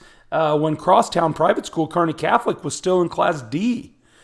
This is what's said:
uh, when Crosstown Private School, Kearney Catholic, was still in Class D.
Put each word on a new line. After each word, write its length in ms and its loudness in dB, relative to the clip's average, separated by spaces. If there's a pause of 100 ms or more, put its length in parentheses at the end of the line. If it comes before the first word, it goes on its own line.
(300)
uh, 280 0
when 180 0
Crosstown 560 2
Private 320 2
School, 240 -4
Kearney 240 0
Catholic, 500 0
was 140 -8
still 240 2
in 80 2
Class 320 -2
D. 540 -4 (300)